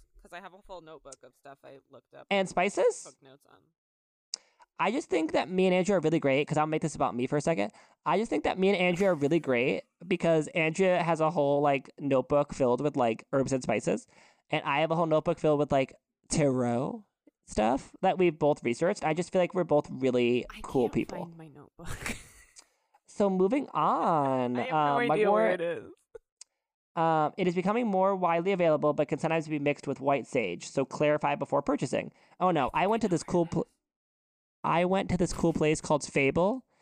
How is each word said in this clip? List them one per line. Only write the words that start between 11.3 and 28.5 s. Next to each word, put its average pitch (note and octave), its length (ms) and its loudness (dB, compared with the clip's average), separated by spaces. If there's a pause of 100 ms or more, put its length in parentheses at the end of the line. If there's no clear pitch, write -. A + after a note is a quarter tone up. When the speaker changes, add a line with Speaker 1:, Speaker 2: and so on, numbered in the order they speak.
Speaker 2:
whole, C#3+ 300 2
like, C#3+ 380 0
notebook C#3+ 540 0
filled B2 280 2
with, C#3+ 160 -2
like, A#2 360 0
herbs C3+ 200 0
and B2+ 100 -2
spices, E3 440 -2 (440)
and D3+ 140 -2
I C#3+ 160 0
have D#3+ 100 0
a E3 60 0
whole E3+ 100 0
notebook D#3 320 0
filled D3+ 220 2
with, D3 100 0
like, C3+ 240 0 (340)
tarot C3 760 0 (420)
stuff A3+ 540 -2
that F#3 180 0
we've F3 200 2
both D3 260 0
researched. D#3+ 400 -2
I D#3 100 0
just E3+ 160 -4
feel F#3+ 100 2
like F3 140 -2
we're F#3 100 0
both D3 260 2
really B2 600 2
Speaker 1:
I - 120 -18
Speaker 2:
cool B2+ 260 0
Speaker 1:
can't - 60 -6
Speaker 2:
people. - 240 -2
Speaker 1:
find E3+ 180 -12
my D#3+ 120 -20
notebook. - 760 -12
<laughs> - 40 -20 (800)
Speaker 2:
So G3+ 240 0
moving G3 440 2
on, C#3+ 840 0
Speaker 1:
I B2 60 -2
have - 80 -6
no D#3+ 60 -2
Speaker 2:
uh, D3 200 2
Speaker 1:
idea D#3 340 2
where G#3+ 260 4
Speaker 2:
mugwort, - 40 -10
Speaker 1:
it E3+ 180 -4
is. - 140 -16 (1040)
Speaker 2:
uh, D#3+ 400 2
it F#3+ 100 -2
is F3 80 0
becoming G#3 320 0
more G3 300 2
widely E3+ 340 0